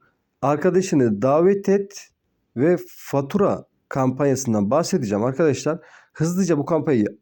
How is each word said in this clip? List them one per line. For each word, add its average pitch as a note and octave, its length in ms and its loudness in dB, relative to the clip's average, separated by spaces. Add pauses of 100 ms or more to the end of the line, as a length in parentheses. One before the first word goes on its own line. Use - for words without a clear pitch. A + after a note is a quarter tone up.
(420)
Arkadaşını D3 800 0
Davet F3 480 2
Et G3 400 -4 (460)
ve D#3+ 220 2 (100)
Fatura C#3 800 -2 (240)
kampanyasından B2+ 840 0
bahsedeceğim C3+ 520 0
arkadaşlar. D3+ 560 0 (340)
Hızlıca E3+ 440 0
bu C#3 80 -2
kampanyayı C#3 560 0